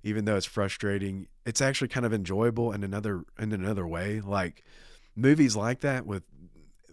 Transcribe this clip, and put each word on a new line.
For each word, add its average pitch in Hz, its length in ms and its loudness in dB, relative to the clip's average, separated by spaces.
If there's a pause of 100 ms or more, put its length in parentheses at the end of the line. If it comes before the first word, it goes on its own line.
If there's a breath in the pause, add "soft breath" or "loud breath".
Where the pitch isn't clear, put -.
even 107 220 0
though 107 100 2
it's 95 100 0
frustrating, 98 800 -2 (180)
it's 120 160 0
actually 135 280 0
kind 123 160 -2
of 110 80 2
enjoyable 110 580 0
in 101 120 -4
another, 101 400 -4 (140)
in 107 140 -4
another 98 360 -2
way. 95 340 -4
Like, 98 420 -2 (520 soft breath)
movies 135 400 6
like 113 260 -2
that 131 240 -2
with 98 180 -6 (680)